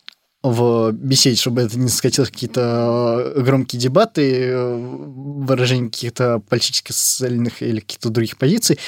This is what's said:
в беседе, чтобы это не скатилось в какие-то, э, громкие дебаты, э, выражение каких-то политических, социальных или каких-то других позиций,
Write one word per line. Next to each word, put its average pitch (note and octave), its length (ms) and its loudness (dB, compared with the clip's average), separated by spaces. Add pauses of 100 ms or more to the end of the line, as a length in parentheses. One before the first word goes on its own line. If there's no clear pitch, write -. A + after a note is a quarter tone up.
(440)
в A#2 480 2
беседе, C3 460 2
чтобы B2 240 0
это A#2+ 180 -2
не B2+ 80 2
скатилось B2 440 2
в - 20 -18
какие-то, A#2 1040 0
э, C3+ 40 2
громкие B2+ 380 2
дебаты, C3 680 2
э, B2 280 -2
выражение C3 1120 -2
каких-то A#2 600 -2
политических, - 440 -2
социальных A#2+ 680 -2
или A#2 180 -2
каких-то - 300 -6
других A2+ 260 -2
позиций, D#3 520 2